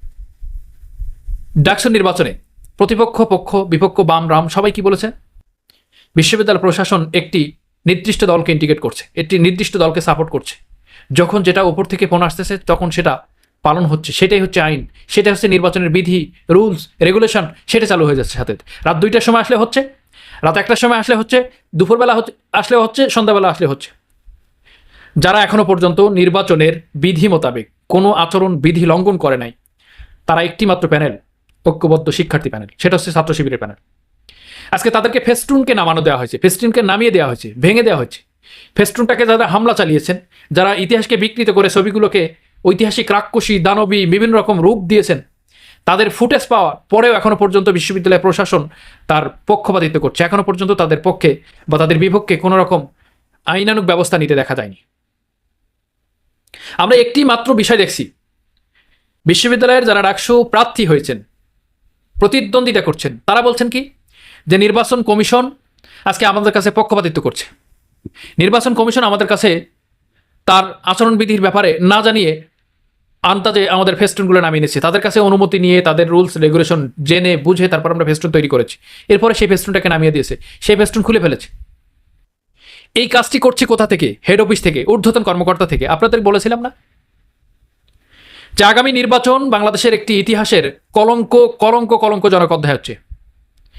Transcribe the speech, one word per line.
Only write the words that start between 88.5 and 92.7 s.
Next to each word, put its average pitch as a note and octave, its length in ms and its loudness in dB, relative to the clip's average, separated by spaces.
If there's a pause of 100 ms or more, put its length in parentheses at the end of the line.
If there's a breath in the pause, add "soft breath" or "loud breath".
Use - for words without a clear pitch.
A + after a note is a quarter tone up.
যে G3+ 100 2
আগামী A#3+ 280 2
নির্বাচন B3 580 0
বাংলাদেশের G#3+ 440 0
একটি G#3 260 0
ইতিহাসের G#3 600 0 (120)
কলঙ্ক, A#3 540 4
কলঙ্ক, A#3 500 0
কলঙ্কজনক F#3+ 560 0
অধ্যায় D3 220 -2